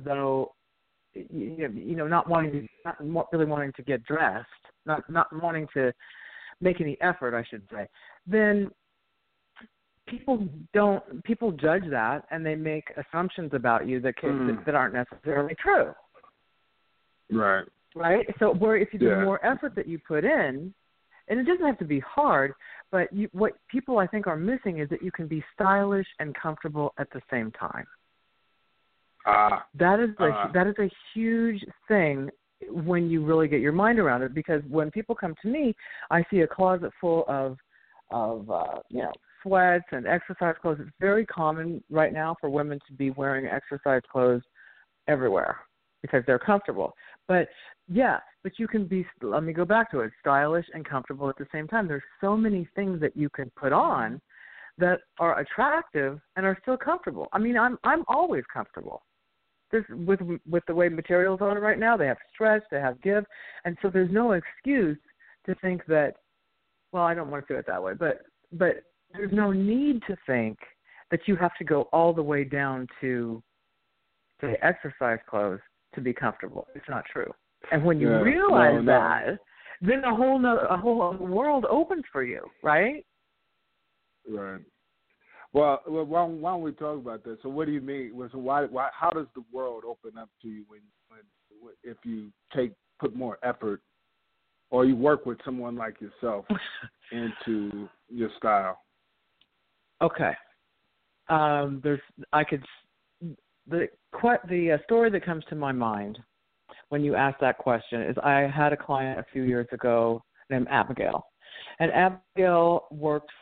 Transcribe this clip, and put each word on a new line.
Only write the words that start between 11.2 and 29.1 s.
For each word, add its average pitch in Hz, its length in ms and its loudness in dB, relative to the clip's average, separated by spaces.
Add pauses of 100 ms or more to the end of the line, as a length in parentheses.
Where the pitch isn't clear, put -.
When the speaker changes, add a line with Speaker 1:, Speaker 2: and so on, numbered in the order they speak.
Speaker 1:
people 220 280 -2
judge 160 380 0
that 127 400 -2
and 160 140 -6
they 156 100 -2
make 156 300 -4 (120)
assumptions 165 580 -6
about 117 320 2
you 127 140 -2
that 123 160 -2
can, 143 140 -4
Speaker 2:
Mm. 127 260 0
Speaker 1:
that, 107 100 -8
that 147 80 0
aren't 127 200 2
necessarily 143 600 -2
true. - 380 2 (1400)
Speaker 2:
Right. 101 340 2 (300)
Speaker 1:
Right? 170 320 2 (120)
So 214 140 4
where 214 240 2
if 208 160 0
you 214 60 -8
do 240 100 4
Speaker 2:
Yeah. 196 160 2
Speaker 1:
more 196 200 0
effort 254 320 -2
that - 100 -6
you 165 120 -8
put 151 260 -2
in, 185 500 -2 (540)
and 240 120 0
it 254 40 0
doesn't 359 200 2
have 269 140 2
to 175 80 -4
be 147 140 0
hard, 147 520 2 (380)
but 185 220 0
you, 202 200 -2
what 202 220 0 (140)
people 254 300 -2
I 190 80 4
think 202 200 -4
are 165 100 -2
missing 190 420 -4
is 147 120 -4
that - 120 -6
you 185 80 -6
can 165 160 -8
be 151 160 -6 (120)
stylish 196 520 2 (120)
and 151 160 -6
comfortable 151 640 -6
at 143 120 -6
the 135 200 -12
same 113 220 -4
time. - 340 -10 (1400)